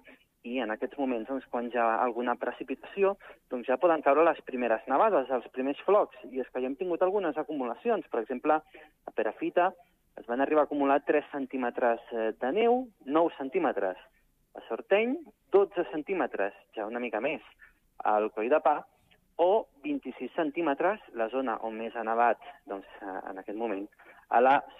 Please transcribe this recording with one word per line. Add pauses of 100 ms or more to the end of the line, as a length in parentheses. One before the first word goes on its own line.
(440)
i
en
aquests
moments,
doncs,
quan
hi
ha
alguna
precipitació, (340)
doncs,
ja
poden
caure
les
primeres
nevades,
els
primers
flocs. (140)
I
és
que
ja
hem
tingut
algunes
acumulacions.
Per
exemple,
a
Perafita (440)
es
van
arribar
a
acumular
tres
centímetres, (120)
eh,
de
neu, (160)
nou
centímetres. (560)
A
Sorteny, (340)
dotze
centímetres, (200)
ja
una
mica
més. (600)
Al
Coll
de
Pa, (500)
o (160)
vint-i-sis
centímetres, (140)
la
zona
on
més
ha
nevat, (280)
doncs, (140)
eh, (100)
en
aquest
moment, (400)
a
la (160)